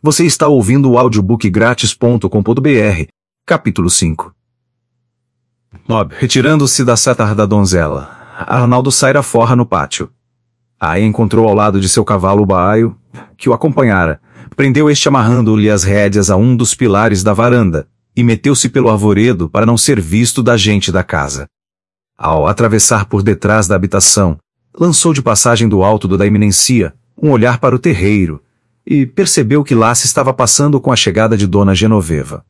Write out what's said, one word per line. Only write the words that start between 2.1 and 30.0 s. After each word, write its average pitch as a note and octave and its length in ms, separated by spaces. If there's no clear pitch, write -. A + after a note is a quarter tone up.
com G#2+ 140
ponto B2 180
B C#3+ 140
R, F#2+ 320
capítulo G2+ 420
cinco. - 460
Bob, A2 320
retirando-se C#3+ 680
da A#2+ 120
setar A2 400
da G#2+ 100
donzela, F2 640
Arnaldo B2 500
saira C3+ 320
forra A#2 320
no B2 100
pátio. - 460
Aí F2+ 240
encontrou A2 420
ao G#2 80
lado G#2 260
de F#2 80
seu G#2+ 160
cavalo G2 380
o G2 40
baio, G2+ 500
que - 120
o B2 40
acompanhara, G#2+ 680
prendeu C#3+ 340
este C#3+ 160
amarrando-lhe A2 640
as G2 140
rédeas G2+ 460
a F#2+ 60
um A#2+ 200
dos A2+ 180
pilares G#2 480
da G#2 100
varanda, G#2 540
e B2 80
meteu-se A#2+ 440
pelo A#2+ 220
arvoredo G#2 580
para G#2 160
não A#2 140
ser A#2+ 220
visto A2 420
da A#2+ 140
gente G2+ 340
da F2+ 140
casa. C#2 420
Ao D#2+ 300
atravessar G#2+ 560
por G2+ 180
detrás G#2 460
da G2+ 80
habitação, F#2 600
lançou E3 360
de C3+ 100
passagem A#2 460
do F#2+ 160
alto G2+ 240
do F#2 100
da G2+ 80
eminência G#2 640
um D3+ 140
olhar A#2+ 300
para C3 160
o - 20
terreiro, F#2+ 640
e C#3 220
percebeu D3 560
que C#3 140
lá A2+ 180
se - 120